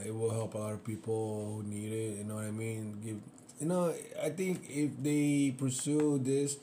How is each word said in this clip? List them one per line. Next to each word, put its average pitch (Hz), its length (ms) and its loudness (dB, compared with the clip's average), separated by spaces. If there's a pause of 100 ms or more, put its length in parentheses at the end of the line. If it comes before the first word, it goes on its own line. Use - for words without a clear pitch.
it 107 80 -4
will 110 160 2
help 110 240 0
a 110 40 -2
lot 107 160 -2
of 104 100 -6
people 107 760 -2
who 107 100 -4
need 104 240 -4
it. 110 280 -2
You 104 60 -6
know 107 100 -4
what 107 100 -4
I 107 60 -4
mean? 110 520 -4
Give, 110 140 -4 (420)
you 143 60 -2
know, 175 240 4 (320)
I 151 80 2
think 180 400 -2
if 143 220 2 (100)
they 143 560 4
pursue 143 640 2
this, 139 420 2